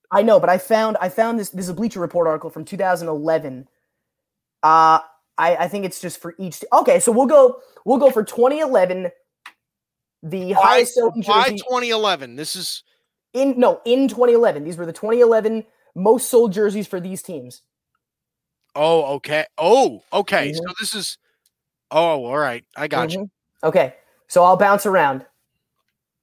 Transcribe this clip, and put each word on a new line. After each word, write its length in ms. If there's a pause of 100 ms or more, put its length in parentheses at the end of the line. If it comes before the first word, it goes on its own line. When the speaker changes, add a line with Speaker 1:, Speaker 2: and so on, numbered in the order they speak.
(120)
Speaker 1:
I 120
know, 160
but 100
I 80
found, 420
I 100
found 300
this, 100
this 160
is 40
a 40
Bleacher 260
Report 280
article 220
from 160
two 120
thousand 320
eleven. 580 (960)
Uh, 360 (380)
I, 180
I 120
think 180
it's 160
just 180
for 200
each 220
t-, 120
okay, 260
so 120
we'll 160
go, 320 (260)
we'll 140
go 100
for 140
twenty 360
eleven, 520 (1120)
the 300
Speaker 2:
Why, 80
Speaker 1:
highest 340
selling 280
Speaker 2:
why 260
Speaker 1:
jersey. 200
Speaker 2:
twenty 200
eleven? 480
This 180
is 280 (500)
Speaker 1:
In, 260
no, 260
in 220
twenty 260
eleven. 300
These 140
were 80
the 80
twenty 260
eleven 460 (300)
most 340
sold 240
jerseys 340
for 140
these 200
teams. 400 (1120)
Speaker 2:
Oh, 400
okay. 300 (120)
Oh, 460 (100)
okay. 400
So 80
Speaker 1:
Mm-hmm. 180
Speaker 2:
this 160
is, 220 (720)
oh, 340
all 120
right. 260 (140)
I 100
got 240
you. 80
Speaker 1:
Mm-hmm. 480
Okay, 280 (340)
so 160
I'll 120
bounce 280
around. 400 (960)